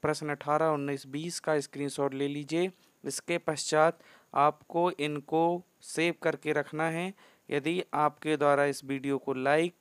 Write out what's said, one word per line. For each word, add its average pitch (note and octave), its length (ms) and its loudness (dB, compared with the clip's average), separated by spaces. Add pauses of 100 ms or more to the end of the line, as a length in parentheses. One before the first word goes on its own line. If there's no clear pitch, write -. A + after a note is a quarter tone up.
प्रश्न D3+ 260 0
अठारह, D3 380 0
उन्नीस, C#3+ 400 -2
बीस D#3 340 -8
का D#3 200 0
स्क्रीनशॉट C#3 540 -4
ले C#3 140 -2
लीजिए। D3+ 440 -2 (320)
इसके D3+ 340 -4
पश्चात D#3 600 2 (360)
आपको D3+ 560 2
इनको D#3+ 760 0 (180)
सेव E3 400 0
करके D#3 300 0
रखना D3+ 320 -2
है। E3+ 300 -4 (360)
यदि D#3+ 340 -2 (100)
आपके D3+ 420 0
द्वारा C#3+ 280 4
इस C#3 200 -2
वीडियो C3+ 340 -2
को C3+ 160 -4
लाइक D3 460 2